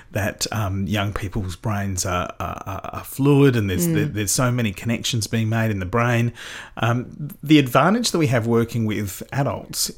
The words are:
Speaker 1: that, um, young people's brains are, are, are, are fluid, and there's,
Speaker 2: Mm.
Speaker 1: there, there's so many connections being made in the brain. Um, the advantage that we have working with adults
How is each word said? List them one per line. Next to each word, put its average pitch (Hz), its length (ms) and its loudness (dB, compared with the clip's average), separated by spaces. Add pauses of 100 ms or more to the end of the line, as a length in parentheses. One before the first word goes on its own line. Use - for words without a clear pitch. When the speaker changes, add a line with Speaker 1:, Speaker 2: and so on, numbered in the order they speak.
(120)
Speaker 1:
that, - 380 -4
um, 98 360 -2
young 101 260 0
people's 95 420 -6
brains 101 520 -4
are, 90 340 -2
are, 87 260 -8
are, 98 280 -10
are - 100 -10
fluid, 139 520 6
and 104 140 2
there's, 87 160 0
Speaker 2:
Mm. 165 80 2
Speaker 1:
there, 151 120 2
there's 101 260 -2
so 123 180 2
many 117 220 0
connections 117 560 -4
being 113 220 0
made 113 200 2
in 101 100 -2
the 87 60 -4
brain. 117 460 0 (460)
Um, 120 500 -2 (140)
the 147 160 8
advantage 151 520 4
that 180 80 0
we 151 100 2
have 117 180 2
working 117 400 2
with 101 360 -4 (100)
adults 120 640 -4